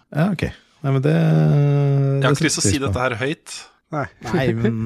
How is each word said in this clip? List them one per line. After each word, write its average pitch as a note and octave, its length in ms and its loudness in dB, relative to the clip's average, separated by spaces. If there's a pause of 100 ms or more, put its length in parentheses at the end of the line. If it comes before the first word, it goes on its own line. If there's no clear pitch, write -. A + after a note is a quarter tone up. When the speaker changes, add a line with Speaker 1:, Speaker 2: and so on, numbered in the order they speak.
(160)
Speaker 1:
Ja, F3 160 0
ok. - 220 -4 (320)
Nei, C3+ 80 0
men C3+ 80 0
det, C#3+ 140 2
Speaker 2:
Jeg C#3+ 1080 2
har - 0 -
Speaker 1:
det C3+ 140 2
Speaker 2:
ikke D#3 100 -2
lyst - 140 0
til - 20 -4
å - 0 -
Speaker 1:
setter - 0 -
Speaker 2:
si A3 80 2
Speaker 1:
pris D3 140 0
på. - 20 -2
Speaker 2:
dette B2 160 -2
her B2+ 140 0
høyt. C3+ 380 -6 (420)
Speaker 3:
Nei. D3 60 -4 (200)
Speaker 1:
Nei, C3+ 300 -2
men A2+ 240 0 (100)